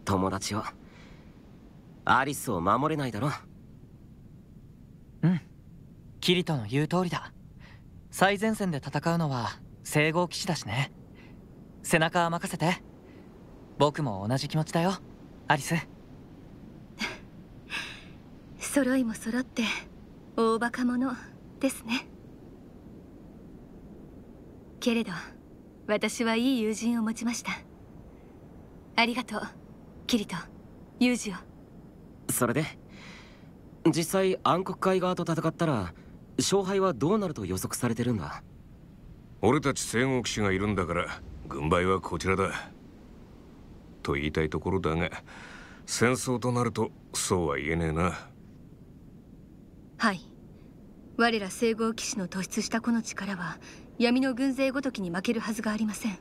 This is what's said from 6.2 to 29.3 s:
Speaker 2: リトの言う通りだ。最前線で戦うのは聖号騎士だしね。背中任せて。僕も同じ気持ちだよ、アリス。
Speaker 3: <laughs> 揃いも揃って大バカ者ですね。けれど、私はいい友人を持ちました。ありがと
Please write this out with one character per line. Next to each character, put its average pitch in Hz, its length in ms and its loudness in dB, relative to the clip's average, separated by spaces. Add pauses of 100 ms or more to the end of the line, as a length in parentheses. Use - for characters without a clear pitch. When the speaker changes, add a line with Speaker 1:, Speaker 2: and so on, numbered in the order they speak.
Speaker 2:
リ 180 100 4
ト 160 120 2
の 113 100 -2
言 135 200 2
う - 20 -8
通 185 160 2
り 180 60 -2
だ。 - 220 -6 (760)
最 196 260 6
前 214 200 2
線 190 160 0
で 143 60 0
戦 147 360 0
う 170 40 4
の 160 120 2
は 120 200 0 (340)
聖 151 260 4
号 175 160 4
騎 - 120 -6
士 - 100 -2
だ 165 80 2
し - 80 -8
ね。 117 260 0 (920)
背 165 160 6
中 170 280 4
任 170 220 -2
せ 170 80 -4
て。 175 240 2 (960)
僕 147 240 4
も 101 260 0
同 127 80 4
じ 143 120 -2
気 - 80 -2
持 156 80 4
ち - 80 -6
だ 165 100 4
よ、 190 120 4 (520)
ア 147 80 6
リ 143 80 0
ス。 - 120 0
Speaker 3:
<laughs> 165 120 0 (2750)
揃 269 380 2
い 262 80 4
も 226 100 0
揃 226 240 -2
っ 254 60 0
て - 180 -2 (720)
大 226 220 4
バ 233 140 0
カ 247 120 -2
者 247 300 2 (460)
で 269 100 4
す - 140 -10
ね。 240 240 -2 (2750)
け 240 160 2
れ 226 80 2
ど、 214 80 -6 (760)
私 214 340 0
は 226 140 2
い 247 220 4
い - 20 2
友 214 120 2
人 226 280 0
を - 20 2
持 220 100 0
ち 226 120 -4
ま 233 100 0
し - 80 -6
た。 - 80 -4 (1400)
あ 226 100 6
り 233 120 2
が 247 80 -2
と 214 120 -6